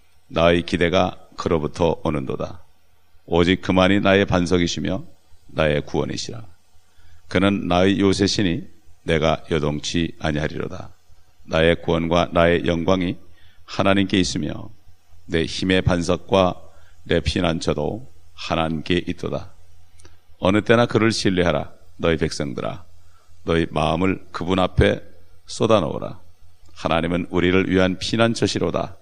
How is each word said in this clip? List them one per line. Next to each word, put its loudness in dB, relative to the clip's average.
나의 4
기대가 0
그로부터 0
오는도다. -6
오직 4
그만이 4
나의 4
반석이시며 0
나의 0
구원이시라. -6
그는 2
나의 4
요새시니 2
내가 2
요동치 -2
아니하리로다. -4
나의 4
구원과 2
나의 4
영광이 0
하나님께 2
있으며 -4
내 0
힘의 0
반석과 2
내 2
피난처도 -2
하나님께 -2
있도다. -6
어느 2
때나 4
그를 2
신뢰하라. 0
너희 2
백성들아, -4
너희 2
마음을 0
그분 -2
앞에 2
쏟아놓으라. 0
하나님은 0
우리를 2
위한 2
피난처시로다. -2